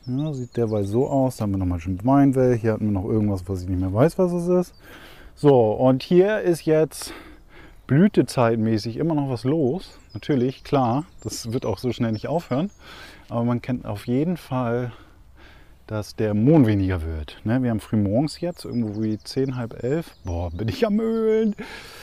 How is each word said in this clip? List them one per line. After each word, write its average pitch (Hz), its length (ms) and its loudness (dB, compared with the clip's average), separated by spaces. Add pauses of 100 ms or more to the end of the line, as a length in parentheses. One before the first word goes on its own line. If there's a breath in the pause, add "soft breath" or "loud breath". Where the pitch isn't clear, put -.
Ja, 143 260 -4
sieht 127 240 -8
derweil 110 280 0
so 117 240 0
aus. 135 280 0
Da - 60 -4
haben 101 80 -2
wir 98 80 0
nochmal 87 220 -2
schon 92 240 -6
Weinwell. 131 520 4
Hier 110 160 0
hatten 107 140 -2
wir 104 60 0
noch 95 120 -2
irgendwas, 104 440 0
was 92 140 -4
ich 90 60 -8
nicht 92 120 0
mehr 92 120 -2
weiß, 127 260 2
was 180 140 2
es 175 140 -4
ist. 180 280 0 (600 loud breath)
So, 123 380 6
und 127 300 2
hier 196 380 4
ist 175 240 0
jetzt 156 480 0 (760 loud breath)
blütezeitmäßig 117 1080 2
immer 160 160 0
noch 143 140 -2
was 123 160 -6
los. 147 540 -2 (160)
Natürlich, 131 500 -2
klar, 135 400 0 (180)
das 113 300 -8
wird 127 140 -4
auch 110 120 -4
so 123 140 -4
schnell 117 200 -2
nicht 107 160 -6
aufhören. 156 420 -4 (580 loud breath)
Aber 117 160 -4
man 120 160 0
kennt 123 240 -6
auf 104 220 -8
jeden 151 300 0
Fall, 123 560 -4 (920 loud breath)
dass 107 280 -8
der 107 200 0
Mohn 127 320 6
weniger 95 360 2
wird. 80 420 -10
Ne, 123 180 0
wir 123 80 0
haben 107 100 -2
früh - 160 -4
morgens 107 440 0
jetzt, 170 240 -6
irgendwo 107 380 -4
wie 107 160 -2
zehn, 135 380 -4
halb 117 260 -8
elf. 156 320 -4 (100)
Boah, 87 260 -4
bin 98 180 -4
ich - 180 0
am 208 140 0
Ölen. 220 540 0 (480 loud breath)